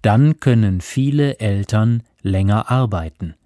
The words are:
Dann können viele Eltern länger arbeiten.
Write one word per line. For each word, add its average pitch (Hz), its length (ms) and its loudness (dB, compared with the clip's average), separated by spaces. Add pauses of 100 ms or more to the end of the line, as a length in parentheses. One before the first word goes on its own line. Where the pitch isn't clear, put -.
Dann 131 360 2
können 107 420 2
viele 139 580 -2
Eltern 107 640 0 (200)
länger 98 480 0
arbeiten. 90 640 -4 (120)